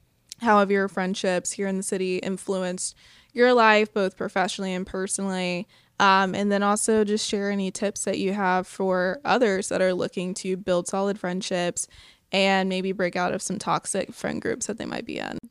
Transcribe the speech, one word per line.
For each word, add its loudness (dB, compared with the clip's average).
how 6
have 2
your 2
friendships -2
here -4
in -2
the -4
city -2
influenced -4
your 6
life, 6
both 0
professionally -2
and -4
personally? -4
Um, 4
and 0
then 2
also 4
just 0
share -2
any -2
tips -4
that -2
you 0
have 0
for 0
others 2
that 0
are 4
looking -4
to -4
build -2
solid -2
friendships -4
and 2
maybe -2
break -2
out 0
of -4
some -6
toxic -4
friend -6
groups -4
that -6
they -8
might -8
be -10
in. -8